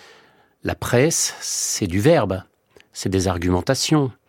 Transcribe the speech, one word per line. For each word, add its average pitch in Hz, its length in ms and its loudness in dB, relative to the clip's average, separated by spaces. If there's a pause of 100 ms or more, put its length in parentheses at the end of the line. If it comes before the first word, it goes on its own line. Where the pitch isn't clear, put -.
(640)
La 87 100 -2
presse, - 680 0
c'est - 460 -6
du 92 140 -2
verbe, 107 420 2 (500)
c'est - 180 -6
des 95 180 2
argumentations, 92 840 0 (180)